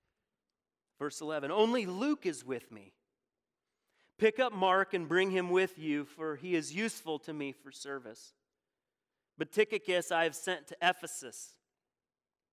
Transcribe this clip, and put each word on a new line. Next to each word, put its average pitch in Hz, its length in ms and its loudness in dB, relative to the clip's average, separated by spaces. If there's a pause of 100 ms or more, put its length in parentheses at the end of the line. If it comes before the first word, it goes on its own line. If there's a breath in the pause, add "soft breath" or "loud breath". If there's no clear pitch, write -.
(1000)
Verse 143 200 -6
eleven, 151 320 -4
Only 220 340 4
Luke 254 400 -2
is 127 200 -4
with 123 260 -6
me. 101 220 -20 (1200)
Pick 214 220 4
up 247 140 2
Mark 190 400 4
and 170 160 -2
bring 185 220 4
him 180 180 0
with 190 280 2
you, 147 280 -2
for 156 320 -8
he 175 180 -2
is 147 180 -2
useful 165 460 -4
to 156 140 -10
me 143 180 -4
for 135 220 -18
service. 127 600 -12 (1040)
But 156 140 -6
Tychicus 196 640 0
I 165 100 4
have 160 120 0
sent 170 320 -6
to 170 140 -14
Ephesus. 165 720 -2 (960)